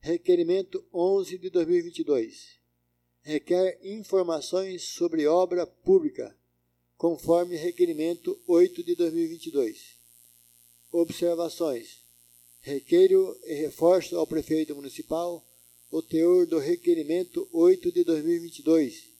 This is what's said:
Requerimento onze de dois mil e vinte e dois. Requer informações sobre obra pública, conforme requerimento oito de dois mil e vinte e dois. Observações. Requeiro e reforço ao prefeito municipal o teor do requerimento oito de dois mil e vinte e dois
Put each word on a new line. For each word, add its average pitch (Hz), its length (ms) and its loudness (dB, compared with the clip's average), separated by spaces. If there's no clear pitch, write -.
Requerimento 175 920 -2
onze 185 420 0
de 180 140 -10
dois 175 160 0
mil 175 100 2
e 170 60 2
vinte 170 160 -14
e 160 60 -4
dois. 127 560 -4
Requer 175 640 -2
informações 185 960 -4
sobre 160 320 -2
obra 175 400 2
pública, 156 720 0
conforme 170 600 0
requerimento 170 920 -2
oito 175 380 2
de 175 100 -2
dois 170 180 -2
mil 165 120 -2
e - 20 -4
vinte 160 200 -12
e 165 40 -10
dois. 127 480 -4
Observações. 165 1120 -2
Requeiro 180 840 2
e 160 120 -8
reforço 165 600 0
ao 165 80 -2
prefeito 156 480 -4
municipal 156 720 -8
o 160 100 -4
teor 170 460 2
do 160 120 -2
requerimento 165 960 -2
oito 175 380 4
de 175 140 0
dois 160 200 -2
mil 170 120 0
e - 20 -4
vinte 170 220 -14
e - 20 -20
dois 156 580 0